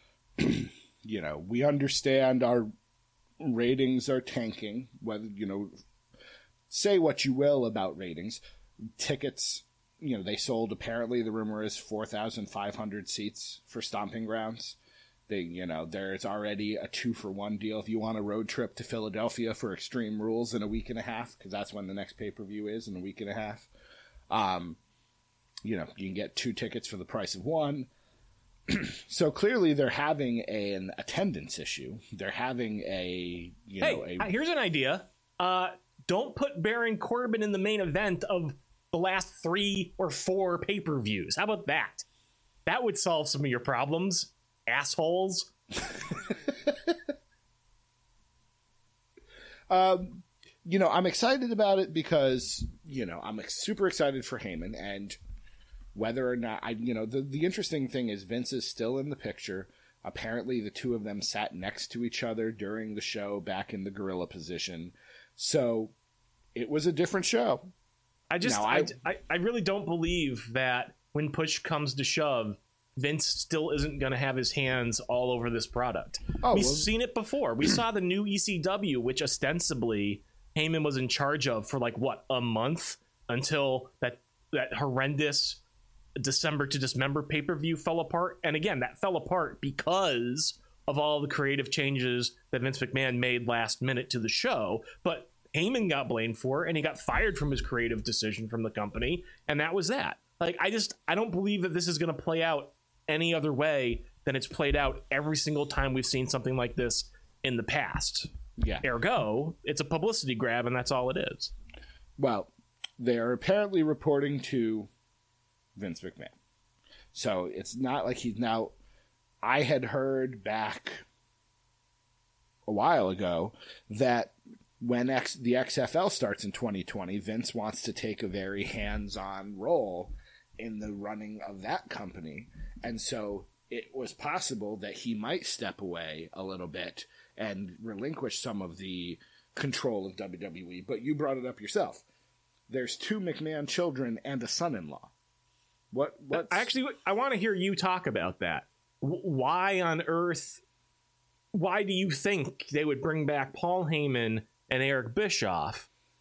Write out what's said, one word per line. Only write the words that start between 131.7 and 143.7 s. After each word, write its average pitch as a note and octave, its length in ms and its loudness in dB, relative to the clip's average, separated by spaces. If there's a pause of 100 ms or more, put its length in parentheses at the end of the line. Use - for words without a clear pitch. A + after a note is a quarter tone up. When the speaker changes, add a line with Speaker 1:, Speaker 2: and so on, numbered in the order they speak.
Speaker 1:
company. D#2+ 600 -12 (360)
And A2+ 160 -6
so G#2 460 -6 (240)
it A#2+ 240 -8
was B2+ 180 -8
possible A#2 640 -4
that G2 200 -8
he A#2 160 -4
might A#2+ 320 -4
step - 340 -6
away E2 520 -8
a F#2+ 120 -10
little F#2 240 -6
bit F2+ 380 -10 (300)
and G2 460 -6
relinquish A2+ 580 -6
some G#2 220 -4
of E2+ 160 -8
the F2+ 400 -6 (360)
control A#2 520 -2
of F#2 100 -12
W F#2 240 -8
W F2+ 300 -10
E, F#2 160 -12
but A2+ 160 -4
you D3 120 0
brought C#3 220 0
it B2+ 100 -6
up B2+ 140 -10
yourself. A2 420 -2 (640)
There's B2 280 -4
two G#3+ 240 -2
McMahon D#3 480 -4
children C3+ 560 0